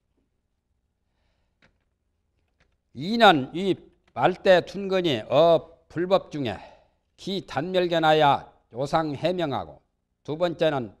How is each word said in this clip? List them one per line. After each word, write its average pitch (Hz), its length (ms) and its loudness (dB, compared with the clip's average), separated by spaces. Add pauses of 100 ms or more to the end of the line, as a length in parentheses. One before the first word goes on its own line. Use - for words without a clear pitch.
(3000)
이는 175 600 4
이 180 220 -2 (380)
말대 175 520 2
둔건이 180 640 -4
어 160 480 2 (100)
불법 180 440 -4
중에 127 260 -6 (580)
기 185 300 -8
단멸견하여 160 1040 0 (220)
요상 143 420 -4
해명하고 127 680 -6 (420)
두 151 140 -10
번째는 156 640 -2